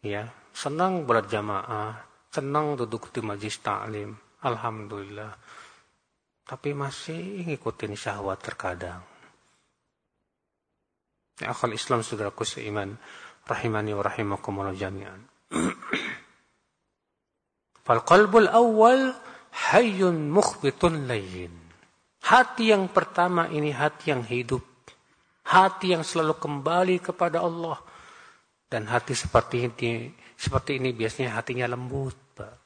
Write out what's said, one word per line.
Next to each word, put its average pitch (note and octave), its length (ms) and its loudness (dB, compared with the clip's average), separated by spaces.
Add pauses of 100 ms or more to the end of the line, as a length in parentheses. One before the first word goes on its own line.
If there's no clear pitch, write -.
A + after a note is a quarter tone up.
Ya, G#2 260 -6 (240)
senang E3+ 480 -2
berjamaah, G#2+ 960 -2 (320)
senang D3 480 -2
duduk A#2 320 -6
di B2 140 -6
majlis G#2 340 -6
taklim. G#2 560 -6 (300)
Alhamdulillah. G#2+ 880 -6 (1120)
Tapi C3+ 300 -8
masih E3 680 -8
ngikutin A2+ 560 -6
syahwat G2 400 -6
terkadang. F2 640 -8 (2500)
Ya, G#2+ 80 -4
akhal A#2+ 240 -2
Islam, A2+ 320 0
saudaraku G#2+ 400 -4
seiman, G#2 500 -6 (480)
rahimani G#2+ 480 -2
wa G2+ 140 -2
rahimakumullah G2 680 -4
jami'an. F#2+ 480 -8 (320)
<clears throat> - 760 -6 (1600)
Fal A2+ 160 4
qalbul G3+ 480 8
awwal A#3+ 640 6 (560)
hayyun F#3 640 4
mukhbitun D#3 720 2
layyin. F#2 480 -6 (720)
Hati A3+ 480 6
yang F#3+ 160 2
pertama F3 560 2
ini D3+ 240 -2
hati D3 400 -2
yang B2 160 0
hidup. A#2 400 -4 (800)
Hati F#3 480 6
yang E3 80 0
selalu D#3 400 0
kembali E3 560 2
kepada E3+ 480 -2
Allah. E3 320 -6 (880)
Dan A2 240 -6
hati B2 240 0
seperti A#2+ 560 2
ini, A#2 400 -6 (240)
seperti C3 480 -2
ini B2+ 80 0
biasanya A2+ 480 -4
hatinya B2 320 -4
lembut, B2+ 480 -6 (160)
Pak. A2 200 -16 (120)